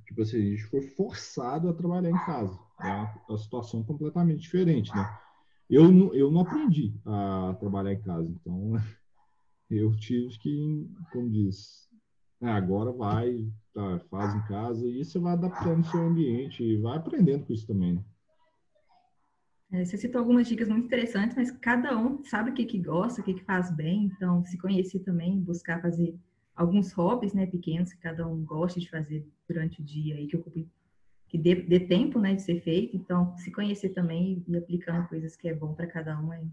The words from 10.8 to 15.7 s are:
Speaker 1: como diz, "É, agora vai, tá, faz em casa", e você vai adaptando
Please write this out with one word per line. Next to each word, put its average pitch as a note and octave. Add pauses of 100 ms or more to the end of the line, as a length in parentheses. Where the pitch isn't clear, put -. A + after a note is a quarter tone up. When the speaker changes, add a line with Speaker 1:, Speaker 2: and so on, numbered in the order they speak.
Speaker 1:
como B2
diz, G2+ (520)
"É, A#2+
agora G#2
vai, A2+ (240)
tá, F#2+ (100)
faz G2+
em G#2+
casa", A2+
e B2
você D#3+
vai F3
adaptando F3